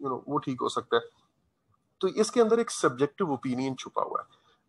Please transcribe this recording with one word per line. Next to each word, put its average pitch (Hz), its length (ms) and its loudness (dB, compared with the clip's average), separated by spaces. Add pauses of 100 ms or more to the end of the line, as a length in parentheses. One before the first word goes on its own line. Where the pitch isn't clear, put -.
you 135 80 -4
know, 120 180 -6
वो 147 80 0
ठीक 127 240 -2
हो 117 80 0
सकता 117 260 -2
है। 117 60 4 (1000)
तो 190 60 0
इसके 214 340 2
अंदर 226 180 6
एक 226 120 -2
subjective 147 600 0
opinion 131 440 -2
छुपा - 260 -4
हुआ - 180 -2
है। - 60 -10 (440)